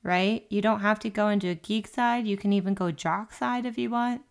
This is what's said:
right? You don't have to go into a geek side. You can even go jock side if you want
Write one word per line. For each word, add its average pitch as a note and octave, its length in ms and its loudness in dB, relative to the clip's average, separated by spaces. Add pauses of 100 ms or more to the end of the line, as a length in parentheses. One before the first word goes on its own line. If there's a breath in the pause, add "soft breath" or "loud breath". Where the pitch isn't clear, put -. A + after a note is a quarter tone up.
right? F#3+ 460 0
You G3+ 140 0
don't G#3+ 180 2
have G#3+ 200 2
to A3 100 -4
go G#3 180 0
into G3 200 2
a F3 60 0
geek G#3 320 -4
side. A#3+ 400 0
You G3+ 100 0
can G3+ 160 0
even G3 220 2
go F#3 160 0
jock E3+ 420 -2
side B3 340 -2
if A#3+ 120 -6
you A#3+ 120 -2
want A#3+ 400 0